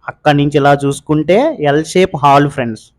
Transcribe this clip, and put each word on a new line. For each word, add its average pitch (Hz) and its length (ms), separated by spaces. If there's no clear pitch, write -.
అక్కడి 143 300
నుంచి 143 200
ఇలా 143 140
చూసుకుంటే 151 540
ఎల్ 147 120
షేప్ 185 300
హాల్ 143 340
ఫ్రెండ్స్. 117 280